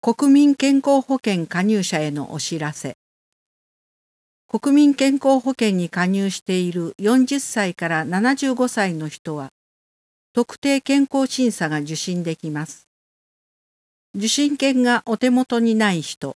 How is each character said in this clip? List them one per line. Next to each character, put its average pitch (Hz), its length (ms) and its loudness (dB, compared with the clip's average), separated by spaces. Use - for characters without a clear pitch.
国 277 320 2
民 285 240 6
健 277 220 2
康 277 220 2
保 262 240 -2
険 180 220 0
加 180 160 -2
入 208 220 2
者 165 160 -2
へ 151 100 -2
の 147 220 -6
お 147 80 -8
知 - 180 -6
ら 151 140 -6
せ。 - 240 -12
国 277 260 0
民 285 200 6
健 269 180 2
康 269 260 2
保 262 120 -2
険 220 260 0
に 175 120 -2
加 180 180 -2
入 196 240 0
し - 100 -10
て 185 180 -2
い 180 140 -2
る 170 260 -6
四 247 260 4
十 277 140 -2
歳 202 340 -4
か 175 140 -8
ら 160 180 -2
七 196 300 0
十 269 200 -2
五 247 120 0
歳 190 280 -2
の 156 120 -6
人 151 300 -10
は、 135 140 -12
特 - 260 -2
定 277 220 0
健 277 280 2
康 269 240 0
診 247 200 0
査 160 160 -4
が 151 100 -2
受 147 160 -6
診 175 300 -6
で 165 100 -4
き 160 160 -10
ま 151 160 -6
す。 - 220 -20
受 202 140 -4
診 285 300 0
券 269 260 0
が 240 240 2
お 226 100 -2
手 254 140 0
元 247 300 0
に 226 160 2
な 214 160 2
い 165 100 -2
人 - 360 -12